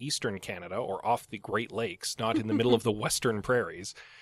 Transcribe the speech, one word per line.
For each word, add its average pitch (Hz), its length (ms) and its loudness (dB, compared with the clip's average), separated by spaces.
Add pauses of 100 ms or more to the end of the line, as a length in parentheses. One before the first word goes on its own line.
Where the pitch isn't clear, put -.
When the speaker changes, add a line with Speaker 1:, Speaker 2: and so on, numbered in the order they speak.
Speaker 1:
eastern 127 360 -2
Canada 90 380 -8
or 104 300 -4
off 117 220 0
the 107 100 -8
Great 107 340 -2
Lakes, - 460 -4
not 113 180 2
in 107 100 0
the 110 80 0
middle 120 200 6
of 113 80 6
the 117 100 4
Speaker 2:
<laughs> - 0 -
Speaker 1:
western 107 500 0
prairies. 120 520 0 (280)